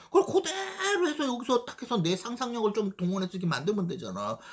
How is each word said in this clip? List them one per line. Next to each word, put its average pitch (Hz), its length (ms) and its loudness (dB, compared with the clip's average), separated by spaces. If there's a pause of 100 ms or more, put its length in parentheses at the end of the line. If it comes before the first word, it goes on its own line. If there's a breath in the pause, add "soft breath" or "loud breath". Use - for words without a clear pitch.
(100)
그걸 370 140 6
그대로 381 840 0
해서 302 180 0
여기서 247 400 2
딱 - 160 -12
해서 233 200 0
내 175 140 2
상상력을 240 560 -2
좀 208 240 -2
동원해서 185 360 -2
이렇게 180 140 -4
만들면 170 400 0
되잖아. 104 520 -4 (140 loud breath)